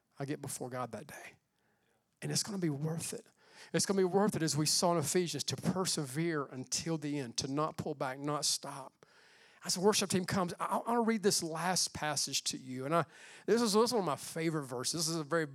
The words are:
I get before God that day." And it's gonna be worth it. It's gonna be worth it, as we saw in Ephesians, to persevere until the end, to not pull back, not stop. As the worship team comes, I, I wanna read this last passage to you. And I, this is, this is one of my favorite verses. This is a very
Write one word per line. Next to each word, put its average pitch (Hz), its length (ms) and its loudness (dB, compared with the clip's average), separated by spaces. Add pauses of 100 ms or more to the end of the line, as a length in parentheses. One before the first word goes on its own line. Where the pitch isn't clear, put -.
(200)
I 139 60 -6
get 143 160 -6
before 131 280 -6
God 123 220 -6
that 107 160 -10
day." - 260 -16 (880)
And 147 100 -4
it's 147 120 0
gonna 208 140 -6
be 175 120 0
worth 156 440 -4
it. - 120 -10 (480)
It's 175 120 2
gonna 196 120 0
be 190 80 6
worth 196 300 4
it, 160 80 0
as 143 120 2
we 151 100 2
saw 175 280 4
in 170 40 2
Ephesians, 160 480 0
to - 100 -4
persevere 156 960 0
until 135 460 -2
the 147 220 -4
end, 120 180 -6
to 135 140 -2
not 151 260 0
pull 156 180 -4
back, 135 240 -4
not 147 260 0
stop. 139 480 -4 (720)
As 180 80 -2
the 180 80 -2
worship 208 280 4
team 185 140 2
comes, 175 360 0
I, 180 260 0
I 233 60 0
wanna 240 100 4
read 220 220 2
this 190 200 4
last 165 500 0
passage 147 520 -2
to - 120 -2
you. 131 280 -8
And 156 100 2
I, 165 80 6 (420)
this 226 160 4
is, 220 120 4
this 214 100 8
is 240 100 2
one 220 80 2
of 180 40 0
my 143 100 0
favorite 160 500 -2
verses. 127 420 -2
This 165 80 0
is 165 40 -2
a 151 60 -4
very 156 300 0